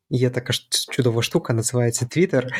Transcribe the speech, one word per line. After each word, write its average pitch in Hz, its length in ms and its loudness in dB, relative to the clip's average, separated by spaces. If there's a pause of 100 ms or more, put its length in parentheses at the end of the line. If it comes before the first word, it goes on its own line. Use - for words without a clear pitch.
Є 127 200 2
така 127 240 -2
ж - 140 -6 (240)
чудова 120 300 2
штука, 165 320 0
називається 117 520 0
Twitter, 139 420 2 (120)